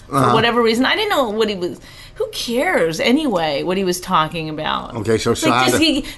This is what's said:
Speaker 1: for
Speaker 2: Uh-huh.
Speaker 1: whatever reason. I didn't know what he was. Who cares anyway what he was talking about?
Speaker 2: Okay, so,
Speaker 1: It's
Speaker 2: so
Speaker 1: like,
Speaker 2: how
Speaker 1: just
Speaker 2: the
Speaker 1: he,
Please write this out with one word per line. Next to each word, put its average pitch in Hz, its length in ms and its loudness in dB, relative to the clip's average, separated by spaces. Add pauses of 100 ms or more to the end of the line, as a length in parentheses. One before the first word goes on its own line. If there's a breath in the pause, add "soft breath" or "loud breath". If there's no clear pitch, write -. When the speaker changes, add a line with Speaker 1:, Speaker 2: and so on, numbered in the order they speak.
Speaker 1:
for 139 100 -2
Speaker 2:
Uh-huh. 127 180 4
Speaker 1:
whatever 226 260 2
reason. 226 240 2
I 320 100 0
didn't 415 140 -2
know 285 200 0
what 214 200 0
he 208 60 -4
was. 175 240 -6 (360 loud breath)
Who - 160 -4
cares 240 680 0
anyway 185 640 0
what 175 140 -2
he 196 60 0
was 180 160 -2
talking 160 500 -2
about? 151 480 -6
Speaker 2:
Okay, 110 200 0
so, 113 140 0
Speaker 1:
It's - 100 0
Speaker 2:
so - 80 2
Speaker 1:
like, 120 80 2
Speaker 2:
how 127 80 4
Speaker 1:
just 127 140 2
Speaker 2:
the 311 60 4
Speaker 1:
he, 294 200 0 (120)